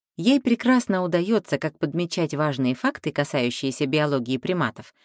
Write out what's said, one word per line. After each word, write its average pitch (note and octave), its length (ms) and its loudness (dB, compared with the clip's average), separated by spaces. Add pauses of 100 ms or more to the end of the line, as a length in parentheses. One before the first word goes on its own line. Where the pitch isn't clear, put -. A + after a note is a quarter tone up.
(180)
Ей B3 220 4
прекрасно A#3 600 2
удаётся F3+ 540 0
как D3+ 220 -6
подмечать E3 560 -2
важные C#3 400 0
факты, G3 380 -4
касающиеся C3+ 720 -2
биологии C3+ 500 0
приматов, D3+ 560 -4 (120)